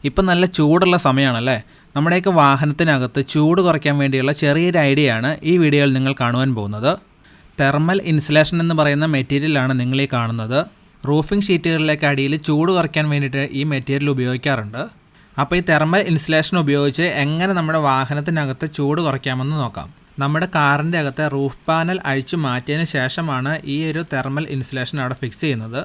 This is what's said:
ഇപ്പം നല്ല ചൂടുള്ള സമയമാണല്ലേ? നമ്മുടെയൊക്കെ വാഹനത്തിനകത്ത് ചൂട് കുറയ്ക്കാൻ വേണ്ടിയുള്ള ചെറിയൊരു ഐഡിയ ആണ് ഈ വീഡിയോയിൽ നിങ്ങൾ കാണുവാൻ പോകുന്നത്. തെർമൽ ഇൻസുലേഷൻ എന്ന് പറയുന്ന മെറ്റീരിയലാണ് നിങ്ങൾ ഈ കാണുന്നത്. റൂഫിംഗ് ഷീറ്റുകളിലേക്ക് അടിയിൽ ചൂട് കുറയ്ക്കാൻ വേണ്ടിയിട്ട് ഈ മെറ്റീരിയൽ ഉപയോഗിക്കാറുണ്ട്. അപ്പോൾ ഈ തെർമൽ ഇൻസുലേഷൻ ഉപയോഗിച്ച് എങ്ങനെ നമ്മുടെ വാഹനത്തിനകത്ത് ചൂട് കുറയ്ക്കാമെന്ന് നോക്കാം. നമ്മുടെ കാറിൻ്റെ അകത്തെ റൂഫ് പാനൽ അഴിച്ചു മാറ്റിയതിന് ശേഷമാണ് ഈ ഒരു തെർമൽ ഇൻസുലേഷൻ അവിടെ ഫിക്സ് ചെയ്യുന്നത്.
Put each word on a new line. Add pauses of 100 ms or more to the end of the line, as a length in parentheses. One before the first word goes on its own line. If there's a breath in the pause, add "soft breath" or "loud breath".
ഇപ്പം
നല്ല (140)
ചൂടുള്ള
സമയമാണല്ലേ? (400 soft breath)
നമ്മുടെയൊക്കെ
വാഹനത്തിനകത്ത് (120)
ചൂട്
കുറയ്ക്കാൻ
വേണ്ടിയുള്ള
ചെറിയൊരു (100)
ഐഡിയ
ആണ് (220)
ഈ (100)
വീഡിയോയിൽ
നിങ്ങൾ
കാണുവാൻ
പോകുന്നത്. (720 soft breath)
തെർമൽ (120)
ഇൻസുലേഷൻ
എന്ന്
പറയുന്ന
മെറ്റീരിയലാണ്
നിങ്ങൾ
ഈ
കാണുന്നത്. (520)
റൂഫിംഗ്
ഷീറ്റുകളിലേക്ക്
അടിയിൽ (120)
ചൂട്
കുറയ്ക്കാൻ
വേണ്ടിയിട്ട് (160)
ഈ (120)
മെറ്റീരിയൽ
ഉപയോഗിക്കാറുണ്ട്. (600 soft breath)
അപ്പോൾ
ഈ (100)
തെർമൽ (120)
ഇൻസുലേഷൻ
ഉപയോഗിച്ച് (200)
എങ്ങനെ
നമ്മുടെ
വാഹനത്തിനകത്ത് (100)
ചൂട്
കുറയ്ക്കാമെന്ന്
നോക്കാം. (360)
നമ്മുടെ
കാറിൻ്റെ
അകത്തെ (100)
റൂഫ്
പാനൽ (140)
അഴിച്ചു
മാറ്റിയതിന്
ശേഷമാണ് (220)
ഈ (120)
ഒരു (120)
തെർമൽ (100)
ഇൻസുലേഷൻ
അവിടെ
ഫിക്സ്
ചെയ്യുന്നത്.